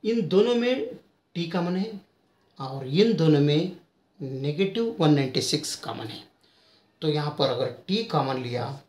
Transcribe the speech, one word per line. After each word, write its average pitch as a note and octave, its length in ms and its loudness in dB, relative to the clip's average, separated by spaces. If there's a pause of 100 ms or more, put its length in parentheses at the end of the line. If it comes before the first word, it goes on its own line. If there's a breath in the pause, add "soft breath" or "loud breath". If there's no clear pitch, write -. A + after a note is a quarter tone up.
इन A3 240 0
दोनों G#3+ 280 4
में B3+ 340 0 (460)
t E3+ 160 -4
common F3 240 0
है G#3 160 -2 (680)
और C3+ 280 -8
इन G3+ 280 4
दोनों D#3 260 6
में D3+ 360 2 (420)
नेगेटिव D#3 800 -4
वन D3+ 140 6
नाइन्टी C#3 280 2
सिक्स - 360 -4
common - 300 -10
है, A2+ 140 -14 (800 soft breath)
तो D#3+ 80 0
यहाँ D3 300 -2
पर C3+ 100 2
अगर B2 260 -2 (140)
t G#3+ 220 0
common C3 320 0
लिया A#2+ 280 -6 (180)